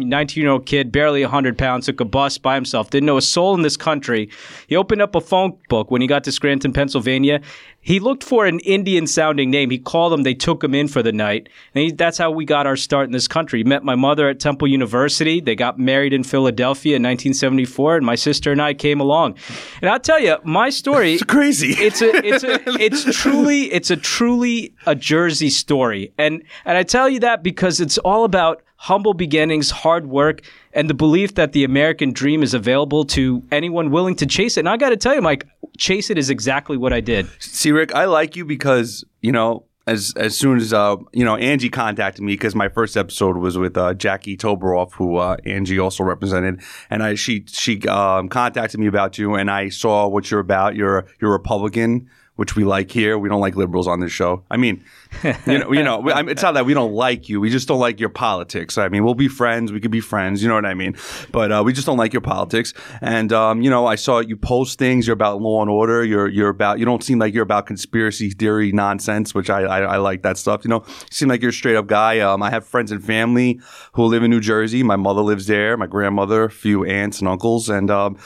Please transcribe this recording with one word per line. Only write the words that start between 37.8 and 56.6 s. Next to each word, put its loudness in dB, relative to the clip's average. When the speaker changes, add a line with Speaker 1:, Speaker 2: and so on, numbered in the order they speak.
Speaker 2:
I 2
like 2
you -10
because, 0
you 0
know, 0
as, -2
as -2
soon 2
as, 0
uh, 2
you 0
know, 2
Angie 0
contacted -4
me, -2
'cause -4
my -2
first -4
episode 0
was -2
with, -2
uh, 0
Jackie -4
Toberoff, -2
who, -2
uh, 0
Angie -2
also -2
represented, -2
and -4
I, -2
she, -4
she, -4
um, 0
contacted -2
me 0
about 0
you, -2
and -2
I -4
saw 0
what -4
you're 2
about. 0
You're, 0
you're 0
a 4
Republican, -2
which -6
we 2
like 0
here. 0
We -4
don't 0
like -2
liberals 0
on -2
this -4
show. -2
I -4
mean, -2
you 2
know, -4
you 4
know, -2
we, 0
I 0
mean, -6
it's -6
not 2
that 0